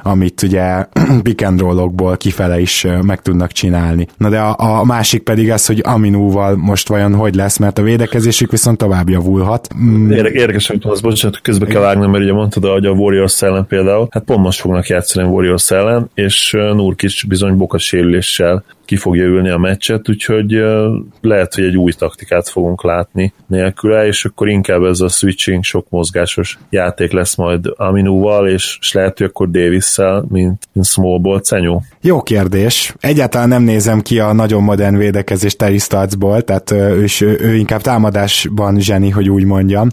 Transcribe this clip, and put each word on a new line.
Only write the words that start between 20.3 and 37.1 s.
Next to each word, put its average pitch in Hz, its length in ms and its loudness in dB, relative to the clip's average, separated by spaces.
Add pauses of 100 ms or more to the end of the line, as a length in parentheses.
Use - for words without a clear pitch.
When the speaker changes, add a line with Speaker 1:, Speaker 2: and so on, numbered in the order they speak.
Speaker 2:
ö, 110 420 0 (240)
lehet, 101 340 0
hogy 98 100 0
egy 92 120 2
új 87 160 2
taktikát 87 560 -4
fogunk 90 340 -2
látni 87 500 -2 (140)
nélküle, 101 600 0
és 104 180 -2
akkor 104 240 -2
inkább 98 340 2
ez 90 180 0
a 92 80 2
switching, 92 540 -2
sok - 280 -4
mozgásos 87 680 -4 (120)
játék 90 420 -2
lesz 90 220 -2
majd 87 300 -2 (120)
Aminúval, 98 720 2
és, 95 320 -2
és - 120 -6
lehet, 95 260 0
hogy 98 80 0
akkor 90 240 -2
Davis-szel, 92 800 0
mint, 92 440 -2
mint 92 140 0
small 90 320 0
ball 95 220 0
cenyó. 87 420 -2 (180)
Speaker 1:
Jó 165 220 2
kérdés. 101 800 0
Egyáltalán 127 480 0
nem 123 140 2
nézem 110 380 2
ki 113 180 0
a 107 140 0
nagyon 107 300 2
modern 101 340 2
védekezés 101 600 -2
Terry 101 220 0
Stottsból, 98 640 0
tehát, - 280 -4
ö, 101 180 2
ő 98 140 2
is, 101 180 -2